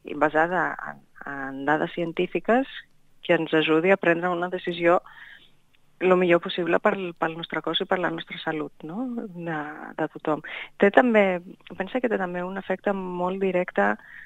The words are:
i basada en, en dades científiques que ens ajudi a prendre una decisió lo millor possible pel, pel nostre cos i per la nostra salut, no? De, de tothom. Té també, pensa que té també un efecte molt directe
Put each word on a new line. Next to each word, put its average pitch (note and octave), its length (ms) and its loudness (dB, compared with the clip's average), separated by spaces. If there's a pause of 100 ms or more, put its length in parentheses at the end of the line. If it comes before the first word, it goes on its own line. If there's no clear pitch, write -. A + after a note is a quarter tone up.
i - 100 -10
basada D#3 640 2 (120)
en, C#3+ 140 -14 (300)
en C3+ 340 -8
dades D#3 260 2
científiques F3+ 720 0 (560)
que F3 120 2
ens E3 180 0
ajudi D#3+ 380 4
a G3 60 6
prendre E3+ 340 2
una F3 180 -2
decisió F3 540 2 (1000)
lo F#3 160 6
millor F3 240 4
possible F3+ 400 -2
pel, G3 340 0
pel E3 220 -4
nostre D#3+ 260 -6
cos E3 180 -2
i F#3+ 40 -2
per F#3 140 0
la E3+ 120 0
nostra E3 280 -8
salut, D#3 340 -6 (100)
no? G3 260 -8 (260)
De, E3+ 240 -6 (400)
de D#3 100 -2
tothom. - 320 -4 (380)
Té G3+ 120 6
també, G#3 500 6 (360)
pensa F#3+ 240 -4
que B3 80 0
té G#3 100 -2
també F3+ 240 -4
un F#3 160 -6
efecte G3 340 -4
molt F#3 480 -4
directe G3 560 0 (300)